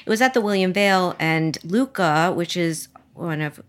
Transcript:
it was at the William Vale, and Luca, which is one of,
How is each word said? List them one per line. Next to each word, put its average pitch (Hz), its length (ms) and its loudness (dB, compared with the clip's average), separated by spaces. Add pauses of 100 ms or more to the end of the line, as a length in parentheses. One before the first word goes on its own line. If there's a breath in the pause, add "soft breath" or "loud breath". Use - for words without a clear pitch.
it - 60 -2
was 220 100 2
at 254 140 0
the 240 60 2
William 196 320 2
Vale, 190 460 2
and 160 440 0
Luca, 180 720 0
which 170 220 -4
is 165 320 -2 (260)
one 156 260 -6
of, 147 280 -6